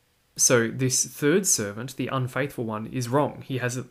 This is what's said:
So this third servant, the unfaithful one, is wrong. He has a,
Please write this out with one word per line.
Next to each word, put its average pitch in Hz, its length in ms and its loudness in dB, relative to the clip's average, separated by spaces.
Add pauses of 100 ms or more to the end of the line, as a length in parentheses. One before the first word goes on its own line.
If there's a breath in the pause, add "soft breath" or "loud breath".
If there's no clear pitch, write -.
(360)
So 117 340 4
this 127 360 0
third 170 400 2
servant, 110 520 -2
the 123 100 -2
unfaithful 131 580 -2
one, 110 220 -6
is 123 220 -4
wrong. 123 360 0
He 131 140 -4
has 123 180 -4
a, 120 140 -8